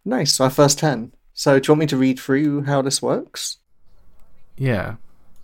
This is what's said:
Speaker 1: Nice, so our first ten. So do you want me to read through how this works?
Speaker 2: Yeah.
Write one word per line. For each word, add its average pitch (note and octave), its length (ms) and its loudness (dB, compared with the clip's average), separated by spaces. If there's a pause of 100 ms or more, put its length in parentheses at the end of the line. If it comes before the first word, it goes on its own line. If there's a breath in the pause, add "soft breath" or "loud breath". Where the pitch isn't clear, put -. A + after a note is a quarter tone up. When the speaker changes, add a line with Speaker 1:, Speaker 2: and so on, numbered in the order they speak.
Speaker 1:
Nice, C#3 260 0
so C3+ 100 0
our C3 60 4
first C#3+ 280 4
ten. B2+ 320 -2 (220)
So C#3 260 4
do C3+ 80 -2
you D3+ 60 6
want D3+ 80 4
me D#3+ 60 2
to C#3 100 0
read C3 240 2
through C#3+ 420 0
how C#3 180 0
this C3+ 220 -2
works? F3 540 -4 (1000)
Speaker 2:
Yeah. A2 380 -2 (500)